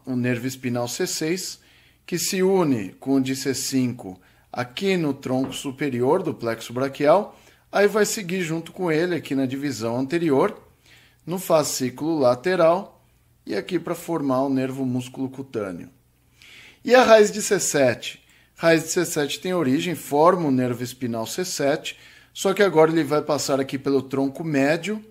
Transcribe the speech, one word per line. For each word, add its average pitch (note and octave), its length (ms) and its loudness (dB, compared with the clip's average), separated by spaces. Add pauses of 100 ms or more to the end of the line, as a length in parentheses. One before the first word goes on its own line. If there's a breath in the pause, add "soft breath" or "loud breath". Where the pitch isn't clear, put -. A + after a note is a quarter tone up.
o C3 100 -4
nervo B2 320 -2
espinal B2 400 -4
C F#3 180 -4
seis, F3+ 540 -6 (460 soft breath)
que F3+ 120 -6
se F#3 240 -2
une D#3+ 560 2
com C3+ 180 0
o C3+ 60 4
de C3 140 -2
C C3+ 180 -4
cinco B2 640 -4 (320 soft breath)
aqui F#3+ 460 -2
no D#3 180 0
tronco C3 380 -4
superior C#3 720 -2
do D3+ 100 -4
plexo A2+ 380 -6
braquial, C#3+ 640 2 (320 loud breath)
aí G3+ 200 4
vai G#3 160 2
seguir F#3+ 360 -4
junto E3 300 -4
com F3+ 180 -4
ele E3 260 0
aqui C#3+ 200 -4
na C3+ 100 0
divisão B2 540 -4
anterior, D#3+ 600 0 (640 soft breath)
no F3 140 -6
fascículo D3 800 0
lateral E3+ 840 2 (440)
e - 80 -4
aqui F3 240 -4
pra E3+ 160 -6
formar C#3+ 480 -2
o C#3+ 60 -2
nervo C3 360 -2
músculo B2+ 420 -4
cutâneo. G#2 600 -8 (920 loud breath)
E A3+ 100 2
a B3+ 80 8
raiz G#3+ 300 8
de G3+ 100 -6
C G3 180 0
sete? - 640 0 (320 soft breath)
Raiz E3 280 4
de - 60 -12
C F3+ 140 0
sete D3 360 -4
tem F#3 120 -4
origem, E3 440 0
forma D#3+ 520 4
o C#3 40 2
nervo B2 320 -2
espinal A#2 420 -6
C F3+ 180 -6
sete, D3+ 540 -2 (340 loud breath)
só - 220 -2
que G3 80 2
agora D#3+ 300 6
ele E3 120 2
vai D3 200 0
passar C#3+ 360 0
aqui C3+ 160 -4
pelo C3+ 280 0
tronco C#3 400 -4
médio E3 680 0